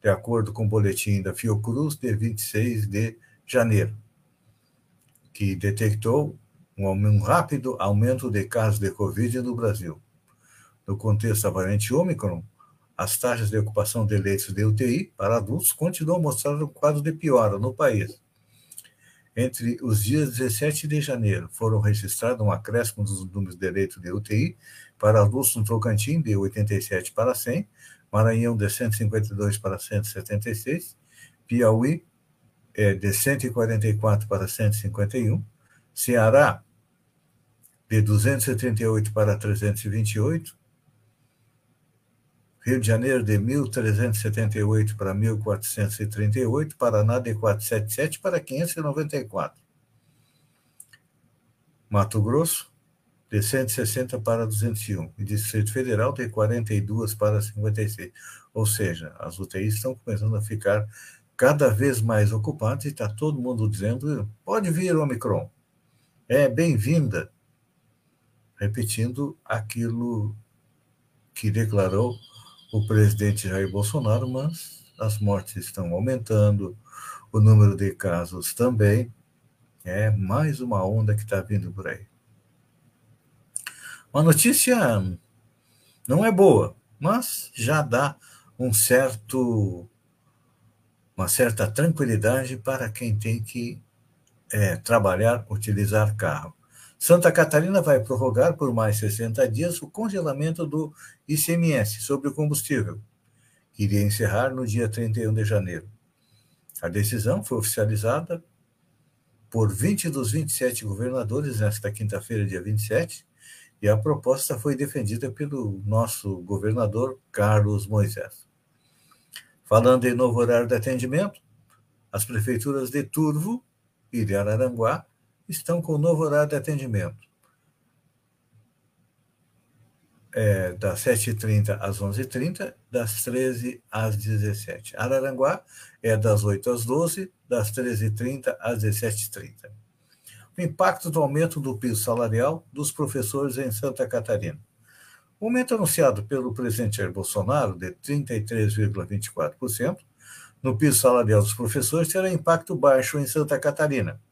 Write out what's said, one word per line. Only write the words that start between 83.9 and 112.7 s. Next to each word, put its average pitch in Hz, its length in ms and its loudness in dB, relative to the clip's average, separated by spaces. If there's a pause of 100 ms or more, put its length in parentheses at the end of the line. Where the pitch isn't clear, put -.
Uma 147 100 4
notícia 240 540 6 (1300)
não 156 180 4
é 226 60 4
boa, 165 440 6 (240)
mas 220 540 -2
já 143 280 0
dá 139 360 0 (420)
um 127 140 0
certo, 113 1160 2 (1300)
uma 92 140 -2
certa 110 400 2
tranquilidade 131 880 0
para 127 320 -4
quem 110 280 -4
tem 113 240 -2
que, 117 400 -8 (720)
é, 98 240 2
trabalhar, 107 720 2
utilizar 107 680 0
carro. 80 360 -4 (460)
Santa 175 320 6
Catarina 165 500 4
vai 147 200 4
prorrogar 127 540 2
por 143 180 -2
mais 110 240 2
sessenta 113 520 0
dias 160 320 -4
o 151 60 -14
congelamento 160 800 -4
do 151 260 -4 (320)
I 151 120 -2
C 170 160 0
M 170 180 2
S 110 300 0
sobre 139 280 -2
o 139 40 -8
combustível, 143 680 -2 (680)
que 104 140 -2
iria 101 180 2
encerrar 104 500 0
no 127 140 -4
dia 110 220 0
trinta 113 320 -4
e 110 60 -2
um 107 60 0
de 110 120 0
janeiro. 98 440 -2 (920)
A 87 80 -4
decisão 107 540 0
foi 127 140 -4
oficializada 113 840 -2 (1080)
por 107 240 0
vinte 165 360 0
dos 131 220 -4
vinte 151 180 -2
e - 40 -4
sete 123 320 -2
governadores 120 760 -4
nesta 104 300 -2
quinta-feira, 107 540 -4
dia 95 160 -4
vinte 104 200 -2